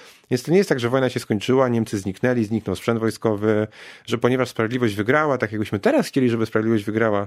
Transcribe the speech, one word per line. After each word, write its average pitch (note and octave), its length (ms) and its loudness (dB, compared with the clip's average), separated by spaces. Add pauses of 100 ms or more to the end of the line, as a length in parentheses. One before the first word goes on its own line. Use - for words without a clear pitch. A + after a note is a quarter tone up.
(300)
Więc B2+ 120 -2
to - 80 -6
nie F3 80 6
jest G3 100 2
tak, C#3 120 0
że A#2+ 80 0
wojna C3 200 2
się A#2 120 -4
skończyła, B2 480 2
Niemcy A2+ 300 0
zniknęli, A2 460 0
zniknął G#2 320 -4
sprzęt A#2 240 -2
wojskowy, G#2+ 640 0 (400)
że A#2+ 120 -4
ponieważ B2 300 2
sprawiedliwość A#2 460 -2
wygrała, B2+ 440 0
tak G#2 140 -2
jakbyśmy G#2+ 260 -4
teraz C4 280 2
chcieli, B2+ 240 0
żeby A2+ 160 0
sprawiedliwość A2 380 0
wygrała G#2+ 420 0